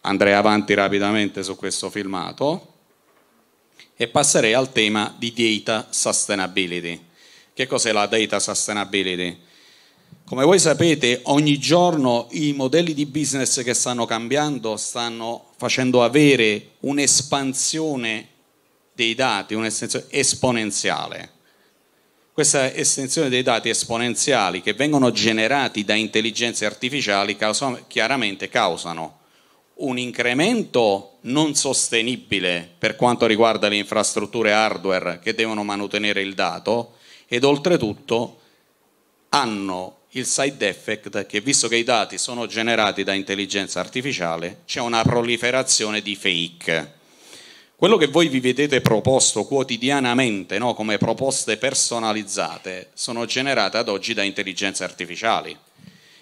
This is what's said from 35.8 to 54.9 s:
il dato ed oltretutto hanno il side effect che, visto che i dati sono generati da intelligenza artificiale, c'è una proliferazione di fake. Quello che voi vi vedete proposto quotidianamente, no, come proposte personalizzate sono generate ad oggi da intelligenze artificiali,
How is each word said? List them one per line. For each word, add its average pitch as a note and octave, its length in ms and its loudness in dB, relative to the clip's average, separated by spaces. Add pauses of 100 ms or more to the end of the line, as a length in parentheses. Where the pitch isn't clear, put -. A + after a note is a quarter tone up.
il G2 140 -4
dato G2 600 -2 (320)
ed A#2+ 180 0
oltretutto C#3 960 0 (880)
hanno G2 680 -2 (160)
il B2+ 140 -8
side C#3 420 -2
effect G2+ 600 -6
che, G#2 160 -4
visto B2+ 260 0
che A2+ 80 0
i A#2 80 0
dati A2 320 0
sono A#2+ 300 -6
generati G#2 580 0
da G2 80 -2
intelligenza G2 680 -4
artificiale, F2+ 840 -6
c'è - 160 -8
una A#2 220 0
proliferazione A#2+ 960 0
di G#2 160 -6
fake. E2+ 800 -2 (840)
Quello G3 220 4
che D#3+ 80 4
voi D#3 220 4
vi C3 120 0
vedete B2+ 400 2
proposto A2+ 640 2
quotidianamente, B2 1120 -2
no, A#2 160 0
come G#2+ 240 -2
proposte A2+ 640 -2
personalizzate G2+ 1400 -4
sono A#2 320 -6
generate A#2 500 0
ad A2+ 140 0
oggi G2+ 240 -4
da G#2 80 0
intelligenze F#2+ 600 -4
artificiali, F2 720 -4 (680)